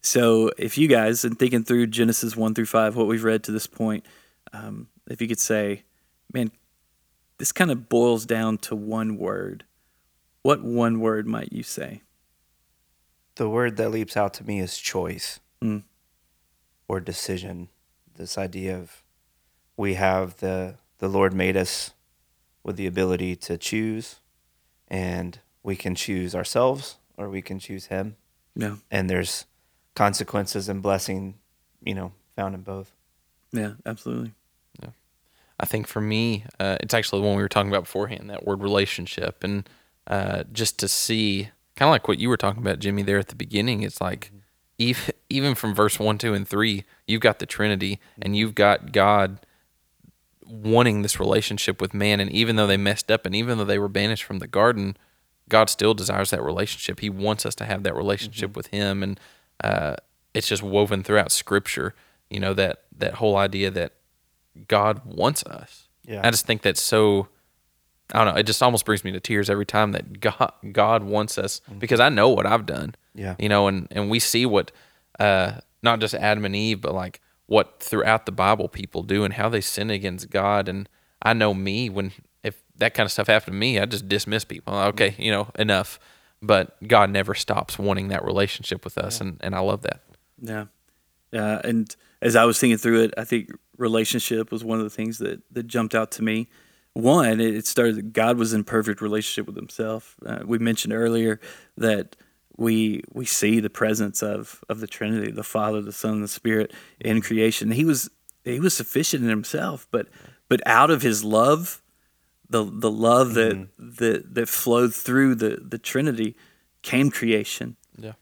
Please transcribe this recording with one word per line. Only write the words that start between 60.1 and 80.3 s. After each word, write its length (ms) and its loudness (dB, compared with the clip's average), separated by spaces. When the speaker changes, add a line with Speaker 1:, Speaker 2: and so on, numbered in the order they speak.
Speaker 3:
it's 140 -2
just 160 -2
woven 400 2
throughout 280 4
Scripture, 600 -2
you 100 -8
know, 140 -2
that, 300 0
that 180 -2
whole 200 2
idea 360 2
that 220 -4
God 380 4
wants 380 -2
us. 460 -18
Speaker 2:
Yeah. 200 -10
Speaker 3:
I 80 4
just 140 0
think 160 -2
that's 200 2
so, 460 4
I 100 6
don't 100 4
know, 60 2
it 60 2
just 180 0
almost 220 2
brings 180 0
me 80 -6
to 80 -6
tears 300 -2
every 160 0
time 280 2
that 260 -8
God, 340 0
God 320 4
wants 340 -2
us, 320 -6
Speaker 2:
Mm-hmm. 100 -16
Speaker 3:
because 200 2
I 100 8
know 200 6
what 160 2
I've 200 2
done, 300 -8
Speaker 2:
Yeah. 240 -8
Speaker 3:
you 100 0
know, 180 6
and, 240 -2
and 180 -4
we 100 0
see 260 2
what, 260 2
uh, 340 4
not 160 4
just 140 -2
Adam 320 0
and 100 -4
Eve, 260 -2
but, 120 -4
like, 280 -8
what 320 2
throughout 480 0
the 40 -6
Bible 380 2
people 320 -8
do 220 0
and 100 -2
how 160 -2
they 120 0
sin 280 -4
against 400 -4
God. 400 0